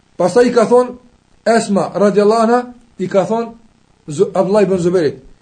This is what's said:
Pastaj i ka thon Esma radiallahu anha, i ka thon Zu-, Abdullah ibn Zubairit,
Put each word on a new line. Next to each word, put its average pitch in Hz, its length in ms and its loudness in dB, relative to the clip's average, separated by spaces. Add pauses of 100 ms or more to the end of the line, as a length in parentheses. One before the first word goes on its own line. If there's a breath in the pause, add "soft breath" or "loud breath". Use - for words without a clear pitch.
(180)
Pastaj 240 300 2
i - 60 -2
ka 220 120 2
thon 240 320 0 (480)
Esma 202 480 0
radiallahu 208 500 2
anha, 240 300 -2 (240)
i 180 100 -6
ka 185 180 0
thon 226 300 -6 (520)
Zu-, 156 260 -2
Abdullah 190 300 0
ibn 185 140 0
Zubairit, 175 380 -2 (260)